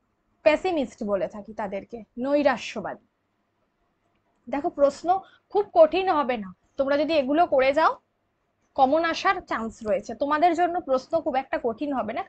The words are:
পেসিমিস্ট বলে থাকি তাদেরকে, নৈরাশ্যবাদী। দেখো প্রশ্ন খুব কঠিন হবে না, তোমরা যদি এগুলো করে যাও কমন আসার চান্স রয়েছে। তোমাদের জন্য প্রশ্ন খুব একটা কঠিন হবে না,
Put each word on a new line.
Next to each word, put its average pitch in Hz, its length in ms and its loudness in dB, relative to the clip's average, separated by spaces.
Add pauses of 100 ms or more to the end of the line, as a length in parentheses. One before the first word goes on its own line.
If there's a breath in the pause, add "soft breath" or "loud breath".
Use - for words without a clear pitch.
(460)
পেসিমিস্ট 311 540 0 (120)
বলে 185 240 -2
থাকি 208 160 -16 (100)
তাদেরকে, 196 360 -10 (280)
নৈরাশ্যবাদী। 262 840 -2 (1500)
দেখো 294 160 -4 (100)
প্রশ্ন 285 280 2 (440 soft breath)
খুব 403 140 0 (120)
কঠিন 330 300 6 (100)
হবে 254 260 -2
না, 190 60 -14 (280)
তোমরা 277 240 0
যদি 311 200 -2
এগুলো 294 220 2 (100)
করে 269 240 4
যাও 339 140 4 (840)
কমন 285 260 4 (100)
আসার 381 240 0 (120)
চান্স 226 240 -6 (140)
রয়েছে। 202 240 -2 (100)
তোমাদের 302 380 2
জন্য 349 160 0 (140)
প্রশ্ন 262 240 -2 (120)
খুব 285 180 -2
একটা - 220 -6
কঠিন 247 320 -4
হবে 214 200 -4
না, 359 120 -6